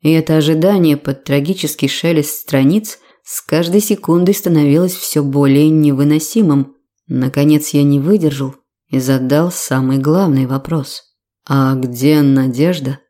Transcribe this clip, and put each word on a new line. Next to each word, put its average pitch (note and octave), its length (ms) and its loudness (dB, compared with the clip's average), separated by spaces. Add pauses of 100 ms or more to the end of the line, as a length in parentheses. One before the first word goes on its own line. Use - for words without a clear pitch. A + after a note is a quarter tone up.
И D#3+ 100 0
это D#3+ 260 2
ожидание D#3+ 600 2
под - 260 -8
трагический C#3+ 640 -4
шелест D#3 540 -4
страниц – D3+ 580 0 (240)
с - 180 -14
каждой E3+ 380 0
секундой F#3+ 560 0
становилось E3 580 2
всё - 300 -4
более C#3+ 460 2
невыносимым. D3+ 1040 0 (320)
Наконец C#3+ 640 0
я C#3+ 140 2
не C#3+ 160 2
выдержал C#3+ 560 0 (320)
и C3+ 120 -2
задал C3+ 520 0
самый C3 460 -2
главный D3 480 0
вопрос. C3+ 580 -6 (440)
"А C3+ 280 0
где C3 460 0
Надежда?" C#3 760 0 (100)